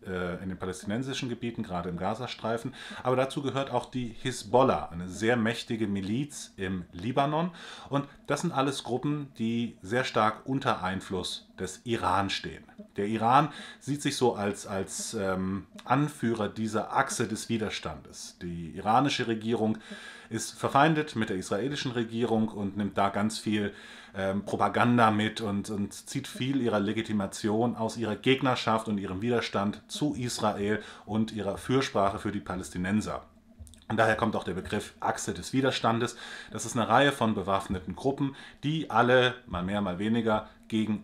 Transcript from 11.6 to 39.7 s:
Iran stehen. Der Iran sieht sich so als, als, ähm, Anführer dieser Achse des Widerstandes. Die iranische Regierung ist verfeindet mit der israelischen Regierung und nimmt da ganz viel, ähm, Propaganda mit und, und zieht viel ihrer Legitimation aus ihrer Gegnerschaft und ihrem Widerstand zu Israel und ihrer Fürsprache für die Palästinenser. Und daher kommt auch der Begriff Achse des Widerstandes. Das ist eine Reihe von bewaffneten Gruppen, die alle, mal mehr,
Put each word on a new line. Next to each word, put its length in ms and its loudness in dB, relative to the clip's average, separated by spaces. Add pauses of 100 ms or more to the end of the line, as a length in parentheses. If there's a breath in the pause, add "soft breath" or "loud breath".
Iran 440 2
stehen. 340 -6 (340)
Der 100 0
Iran 420 6 (300 loud breath)
sieht 220 -4
sich 160 0
so 180 4
als, 320 -2
als, 460 -4
ähm, 540 -2 (180)
Anführer 640 0
dieser 460 -2
Achse 320 0
des 220 -6
Widerstandes. 920 -4
Die 340 -6
iranische 520 4
Regierung 500 2 (520 loud breath)
ist 280 -6
verfeindet 580 4
mit 140 0
der 80 -2
israelischen 540 -2
Regierung 580 2
und 260 -4
nimmt 220 -2
da 120 4
ganz 280 0
viel, 360 0 (440 loud breath)
ähm, 260 0
Propaganda 680 4
mit 280 0
und, 300 -4
und 240 -4
zieht 340 -8
viel 340 -2
ihrer 180 2
Legitimation 960 0
aus 200 -2
ihrer 200 -2
Gegnerschaft 720 2
und 100 0
ihrem 240 -4
Widerstand 640 0
zu 280 -2
Israel 640 0 (240 loud breath)
und 260 0
ihrer 260 -4
Fürsprache 640 2
für 120 -2
die 80 -4
Palästinenser. 840 -2 (640)
Und 100 0
daher 180 6
kommt 200 0
auch 100 -4
der 100 -4
Begriff 440 -6
Achse 340 -2
des 200 -8
Widerstandes. 640 2 (340 loud breath)
Das 160 -8
ist 100 -6
eine 140 2
Reihe 220 6
von 240 2
bewaffneten 600 0
Gruppen, 400 -2 (280 loud breath)
die 260 -2
alle, 460 6 (100)
mal 180 -4
mehr, 180 0